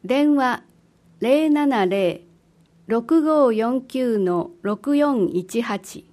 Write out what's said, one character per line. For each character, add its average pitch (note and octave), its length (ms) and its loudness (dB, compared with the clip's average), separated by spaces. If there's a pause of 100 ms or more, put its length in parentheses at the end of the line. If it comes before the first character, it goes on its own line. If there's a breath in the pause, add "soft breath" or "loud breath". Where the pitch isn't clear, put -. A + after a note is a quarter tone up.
電 C#4+ 320 2
話、 B3+ 260 -2 (580)
零 D4 300 2
七 C#4 360 2
零 F3+ 340 -2 (680)
六 A#3+ 360 0
五 D4 300 4
四 A#3+ 300 -2
九 B3+ 360 -2
の F3 320 0 (120)
六 G#3+ 340 -2
四 C4+ 380 2
一 F#3 280 -4
八。 G#3 500 -10